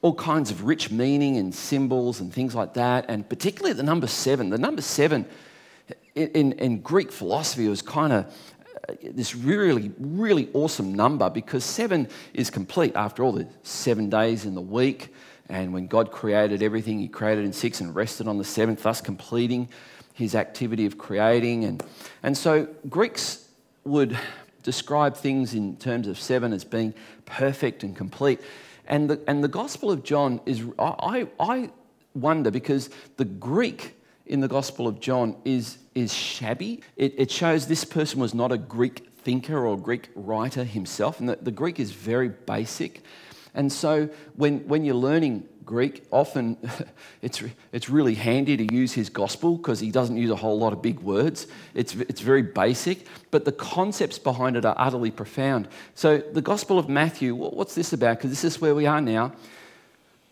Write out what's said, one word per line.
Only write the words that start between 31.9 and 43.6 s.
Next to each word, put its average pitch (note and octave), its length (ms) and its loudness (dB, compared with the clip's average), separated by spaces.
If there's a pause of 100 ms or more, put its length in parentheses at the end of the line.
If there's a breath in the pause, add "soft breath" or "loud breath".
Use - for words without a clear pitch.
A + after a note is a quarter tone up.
wonder, C#3 360 2
because B2+ 380 0 (300 loud breath)
the C3 80 2
Greek A#2+ 680 -2 (300 soft breath)
in C#3 160 0
the C3+ 80 0
Gospel C3+ 400 -2
of G2+ 120 -4
John B2 440 0
is, B2+ 320 -2 (180)
is A#2+ 200 0
shabby. C3 640 -6 (160 loud breath)
It, C#3 220 0
it C3 120 2
shows D#3+ 360 0
this D#3 180 -2
person D3+ 360 -2
was A#2+ 120 0
not A#2+ 200 0
a A#2+ 60 0
Greek B2 500 -2 (140)
thinker B2+ 440 -2
or G#2 100 0
Greek A2+ 380 -4
writer A2 500 -4
himself, G#2 560 -4
and A#2+ 80 -2
the, A#2+ 80 -2
the - 140 -4
Greek D#3+ 280 -4
is G#2+ 120 -2
very A#2+ 380 0
basic. - 760 -6 (520 loud breath)
And C#3 160 0